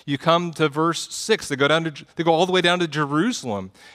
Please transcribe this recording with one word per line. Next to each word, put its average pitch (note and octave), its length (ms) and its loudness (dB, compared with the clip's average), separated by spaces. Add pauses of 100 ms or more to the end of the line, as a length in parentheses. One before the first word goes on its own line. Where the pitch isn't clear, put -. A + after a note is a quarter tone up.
You C#3+ 120 -4
come E3+ 360 2
to D#3 160 0
verse D#3+ 440 -2
six, - 340 -2
they C#3+ 80 -4
go C#3 120 2
down D#3+ 160 2
to, D3+ 220 -8 (100)
they E3+ 80 -4
go E3 100 4
all E3 120 4
the F3+ 60 -2
way F#3 100 4
down F3 180 2
to E3+ 80 0
Jerusalem. C#3+ 840 -2 (240)